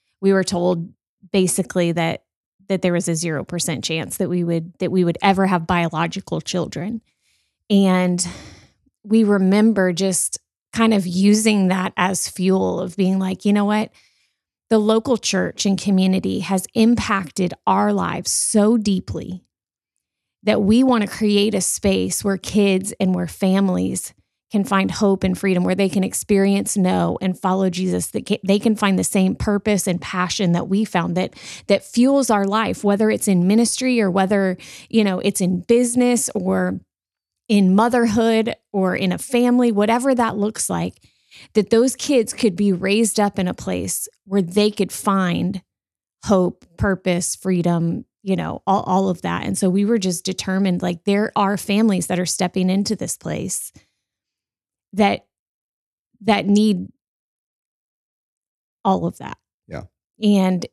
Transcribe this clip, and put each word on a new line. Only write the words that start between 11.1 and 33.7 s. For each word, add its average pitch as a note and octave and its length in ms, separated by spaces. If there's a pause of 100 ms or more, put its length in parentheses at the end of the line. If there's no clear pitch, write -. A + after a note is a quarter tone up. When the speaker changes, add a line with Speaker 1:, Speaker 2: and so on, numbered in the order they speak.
Speaker 1:
that F#3 280
as G3 320
fuel F#3 520
of F#3 160
being F#3+ 220
like, F#3+ 280
"You G#3 80
know G#3 100
what? G#3 260 (800)
The A3 100
local A3 380
church F3+ 480
and G3 160
community F#3+ 600
has F#3 340
impacted G#3 800 (120)
our G#3 280
lives E3+ 360
so G#3+ 460
deeply F#3 640 (1000)
that G#3 200
we A3 220
wanna A#3 240
create G#3 460
a F#3+ 80
space F#3+ 600
where G3 140
kids G3 640
and F#3 140
where F3+ 120
families F#3+ 840 (400)
can G3+ 120
find F#3+ 260
hope G3 320
and F#3 160
freedom, F#3 240
where F#3 140
they G3 120
can F#3+ 140
experience, G3 760
know, F#3 440
and F#3 180
follow F#3+ 320
Jesus, F3+ 380
that - 180
ca-, - 180
they G3 140
can A3 160
find G3 240
the - 60
same F#3+ 320
purpose G#3 500
and F3+ 140
passion F#3 520
that F3 160
we G3+ 160
found F3 320
that, F#3 180 (340)
that G3 160
fuels C4 460
our G3+ 140
life, G3 380
whether G#3 280
it's G#3 180
in F3+ 180
ministry A#3 540